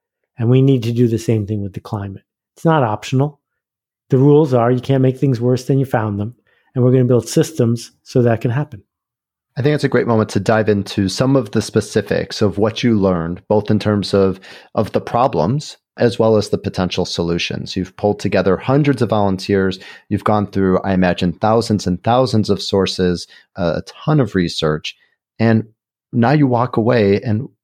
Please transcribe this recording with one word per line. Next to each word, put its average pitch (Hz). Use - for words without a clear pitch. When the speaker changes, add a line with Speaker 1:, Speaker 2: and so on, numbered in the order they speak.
Speaker 1:
And 113
we 131
need 135
to 117
do 120
the 113
same 110
thing 104
with 98
the -
climate. 98
It's -
not 160
optional. 131
The 135
rules 143
are 120
you 127
can't 135
make 131
things 131
worse 123
than 139
you 135
found 110
them. 104
And 127
we're 127
gonna 127
build 120
systems 120
so -
that 117
can 127
happen. 131
Speaker 2:
I 131
think 147
it's 139
a 131
great -
moment 110
to 101
dive 110
into 101
some 131
of 123
the 110
specifics -
of 101
what 107
you 117
learned, 87
both 104
in 110
terms 104
of, 98
of 113
the -
problems 117
as 120
well 110
as 101
the 98
potential 92
solutions. -
You've 90
pulled 104
together 95
hundreds 139
of 107
volunteers. 95
You've 101
gone 104
through, 95
I 98
imagine, 90
thousands 110
and 90
thousands 113
of 95
sources, 92
uh, 87
a 87
ton -
of 107
research. 80
And 113
now 120
you 151
walk 123
away 107
and 110